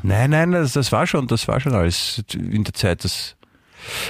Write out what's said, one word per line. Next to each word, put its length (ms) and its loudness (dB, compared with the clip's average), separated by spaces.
Nein, 280 4
nein, 200 4
das, 220 2
das 180 0
war 160 2
schon, 200 0
das 200 0
war 140 0
schon 120 0
alles 480 0
in 320 -2
der 80 -4
Zeit, 320 0
das, 320 -8